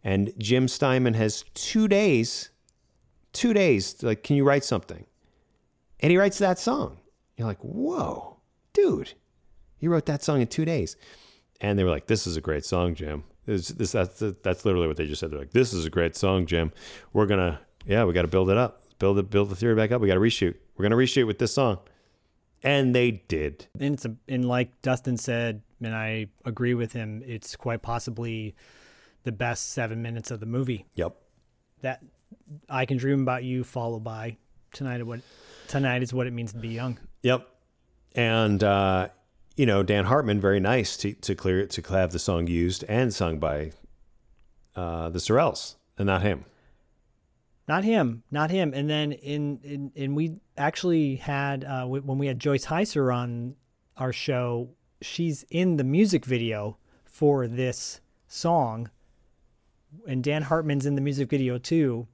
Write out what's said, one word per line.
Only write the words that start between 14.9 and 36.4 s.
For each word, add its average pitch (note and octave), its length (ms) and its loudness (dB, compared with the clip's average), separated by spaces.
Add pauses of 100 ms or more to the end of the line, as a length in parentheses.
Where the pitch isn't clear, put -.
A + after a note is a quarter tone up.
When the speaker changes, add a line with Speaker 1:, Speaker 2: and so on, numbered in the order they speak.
Speaker 1:
they D#2+ 120 -2
just D2 100 -6
said. D#2+ 140 -6
They're C#2+ 80 -8
like, C#2+ 100 -14
"This A#2 220 2
is E2+ 120 -2
a D#2 60 -4
great E2+ 240 0
song, F#2+ 320 2
Jim. E2 240 2 (420)
We're G#2 140 4
gonna, F2+ 340 2 (260)
yeah, G#2+ 180 4
we F2 80 4
gotta E2+ 160 4
build F#2+ 220 2
it G2 60 6
up, - 280 0 (160)
build G2 180 4
it, G2 120 -2
build G2+ 180 4
the F#2+ 80 -6
theory A#2 180 2
back A2 160 2
up. B2 100 2
We G#2 60 2
gotta F#2 140 4
reshoot. G#2+ 340 2 (220)
We're F#2+ 80 -2
gonna G#2+ 100 4
reshoot B2+ 320 4
with G#2 140 -2
this A#2 120 2
song." A#2 260 2 (840)
And C3+ 320 2
they B2 160 4 (160)
did. D2+ 400 -4 (140)
Speaker 2:
And C#3+ 140 -2
it's C3+ 100 -10
a, A2+ 100 -6 (140)
and B2 180 -2
like B2 360 -2
Dustin B2+ 340 -2
said, A#2 440 -4 (220)
and A2+ 100 -6
I A2 360 -4 (160)
agree B2 300 -2
with A#2 180 -4
him, A2 340 -8
it's A#2 300 -12
quite A#2 260 -6
possibly A#2 720 -6 (680)
the A#2 80 -4
best A#2 400 -4
seven A2+ 300 -4
minutes A#2 280 -8
of A#2 80 -8
the A2 80 -10
movie. A#2+ 480 -4
Speaker 1:
Yep. E2+ 220 -4 (640)
Speaker 2:
That C3 200 -6 (680)
I C3 180 -2
Can C#3 100 -2
Dream C3+ 260 2
About B2+ 200 -2
You, B2+ 220 -4
followed A#2 400 -6
by A2+ 320 -10 (360)
Tonight B2 280 -6
Is A#2+ 40 -8
What, A#2 160 -10 (460)
Tonight B2+ 380 0
Is A#2+ 100 -8
What B2+ 140 -2
It A#2+ 40 -8
Means A#2 200 -8